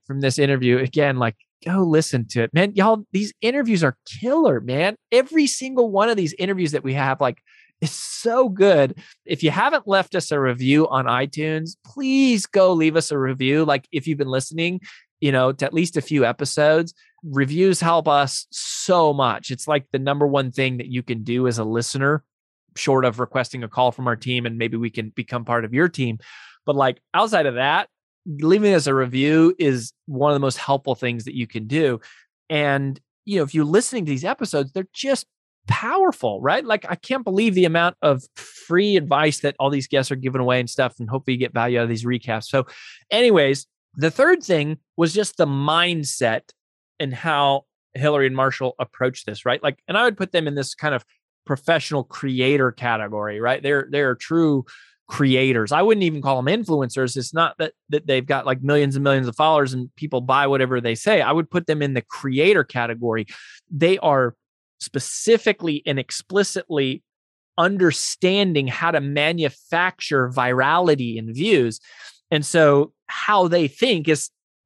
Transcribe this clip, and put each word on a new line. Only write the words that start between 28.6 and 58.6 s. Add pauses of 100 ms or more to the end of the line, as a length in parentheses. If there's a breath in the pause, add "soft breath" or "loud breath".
us
a
review
is (120)
one
of
the
most
helpful
things
that
you
can
do. (480 loud breath)
And, (240)
you
know,
if
you're
listening
to
these
episodes,
they're
just (440)
powerful,
right?
Like,
I
can't
believe
the
amount
of (120)
free
advice
that
all
these
guests
are
giving
away
and
stuff.
And
hopefully
you
get
value
out
of
these
recaps.
So (440 loud breath)
anyways, (300)
the
third
thing (180)
was
just
the
mindset (580)
and
how (280)
Hillary
and
Marshall
approach
this,
right?
Like, (100)
and
I
would
put
them
in
this
kind
of (420)
professional
creator
category,
right?
They're,
they're
true (440 loud breath)
creators.
I
wouldn't
even
call
them
influencers.
It's
not
that, (160)
that
they've
got,
like,